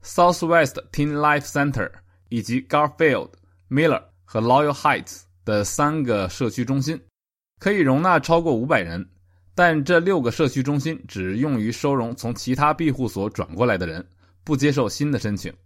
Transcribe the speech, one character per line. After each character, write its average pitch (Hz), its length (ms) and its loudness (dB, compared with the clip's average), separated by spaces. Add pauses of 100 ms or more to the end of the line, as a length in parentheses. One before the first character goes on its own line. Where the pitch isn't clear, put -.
Southwest 170 680 4 (180)
Teen 147 220 0
Life 147 340 0
Center 135 420 -2 (380)
以 117 120 -2
及 120 220 -4
Garfield、 147 680 0 (380)
Miller 143 360 2 (200)
和 - 160 -4
Loyal 139 320 4
Heights - 500 -2 (220)
的 104 200 0
三 151 400 -2
个 101 240 0
社 120 200 -4
区 120 160 -4
中 135 160 0
心， 143 200 -4 (580)
可 202 140 -2
以 208 60 0
容 139 220 4
纳 175 200 4
超 165 200 2
过 165 140 0
五 113 100 -2
百 143 160 2
人， 85 240 -6 (520)
但 165 260 4
这 170 160 4
六 175 220 2
个 120 100 0
社 156 160 0
区 131 160 -2
中 143 160 -2
心 151 300 -6
只 95 300 -6
用 135 200 0
于 110 140 -2
收 139 220 -2
容 120 200 -2
从 120 180 -6
其 123 220 -4
他 147 180 2
庇 156 200 0
护 127 160 -4
所 101 220 -4
转 87 260 -6
过 117 100 2
来 107 100 2
的 - 100 -2
人， 160 200 -10 (380)
不 151 120 0
接 143 140 2
受 131 180 0
新 147 220 -4
的 123 80 -2
申 101 180 -4
请。 90 160 -10 (140)